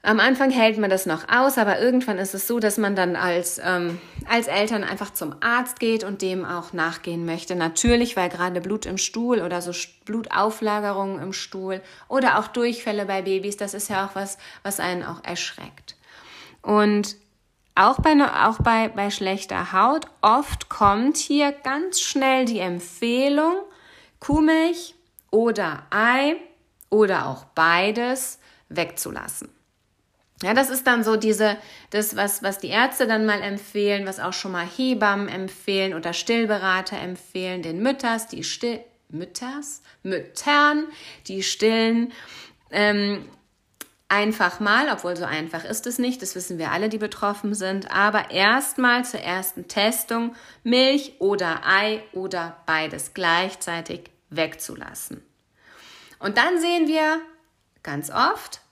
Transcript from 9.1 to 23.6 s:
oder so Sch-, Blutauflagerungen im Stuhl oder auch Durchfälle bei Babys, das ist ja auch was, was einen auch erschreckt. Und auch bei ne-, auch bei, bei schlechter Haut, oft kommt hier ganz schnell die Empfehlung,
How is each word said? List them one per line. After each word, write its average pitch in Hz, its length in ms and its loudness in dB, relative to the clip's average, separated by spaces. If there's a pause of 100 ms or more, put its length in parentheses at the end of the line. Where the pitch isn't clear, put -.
oder 175 220 -4
so 175 80 -8
Sch-, - 180 -8 (160)
Blutauflagerungen 208 1200 -2
im 190 100 -8
Stuhl 190 480 -8 (280)
oder 254 300 2
auch 214 100 -2
Durchfälle 233 580 -2
bei 190 160 -2
Babys, 190 340 -4
das 202 160 -8
ist - 160 -8
ja 196 180 -2
auch 196 80 -12
was, 196 220 -6 (260)
was 202 160 -6
einen 180 260 -4
auch - 200 -10
erschreckt. - 720 -10 (640)
Und 208 560 2 (580)
auch 214 240 6
bei 311 140 6
ne-, 285 340 4
auch 220 120 2
bei, 226 320 2
bei 202 180 -2
schlechter 190 640 -4
Haut, 247 320 4 (160)
oft - 480 2
kommt 220 480 2
hier 285 340 2
ganz 285 520 -4
schnell 262 420 2
die 226 160 -2
Empfehlung, 247 920 0 (680)